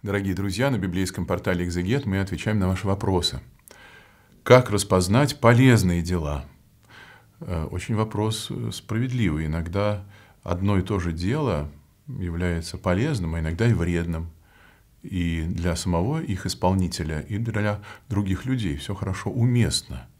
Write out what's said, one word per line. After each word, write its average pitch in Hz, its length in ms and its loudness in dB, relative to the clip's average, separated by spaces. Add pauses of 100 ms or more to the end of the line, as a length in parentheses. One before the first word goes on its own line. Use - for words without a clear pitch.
Дорогие 98 360 -2
друзья, 101 340 0
на 120 80 0
библейском 92 480 -2
портале 87 380 0
«Экзегет» 90 420 -2
мы 95 140 0
отвечаем 101 400 -2
на 92 80 2
ваши 95 180 0
вопросы. 95 540 0 (1040)
Как 123 260 8
распознать 98 720 2
полезные 113 640 6
дела? 76 420 -2 (960)
Э, 82 240 -4
очень 92 320 -4
вопрос, 110 520 -2
э, 113 240 -6
справедливый. 110 760 -2
Иногда 95 580 -2 (400)
одно 95 340 0
и 92 40 2
то 95 180 -2
же 85 100 -2
дело 90 580 -2 (380)
является 87 720 -4
полезным, 95 560 0
а 82 60 -2
иногда 82 260 0
и 120 60 6
вредным. 85 580 0 (720)
И 85 460 -2
для 85 260 -2
самого 90 480 -2
их 98 240 -6
исполнителя, 90 720 -2
и 101 200 -6
для 104 420 -2 (280)
других 98 360 -2
людей 113 320 -2
всё 98 180 -8
хорошо, 95 360 -6
уместно. 117 760 0 (140)